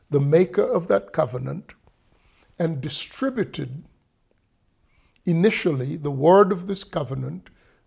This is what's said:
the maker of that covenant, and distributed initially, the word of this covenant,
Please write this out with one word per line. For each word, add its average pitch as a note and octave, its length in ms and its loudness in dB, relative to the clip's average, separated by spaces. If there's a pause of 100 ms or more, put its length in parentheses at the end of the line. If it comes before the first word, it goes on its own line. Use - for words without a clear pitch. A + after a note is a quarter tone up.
the D3 120 2
maker E3+ 420 2
of G3 260 -2
that G3 240 0
covenant, C3 640 -6 (840)
and E3 220 -4
distributed D3+ 1040 -6 (1400)
initially, E3 720 0
the C#3+ 140 -6
word F3 400 6
of F3+ 160 -4
this G3 160 -6
covenant, C3+ 680 -8 (360)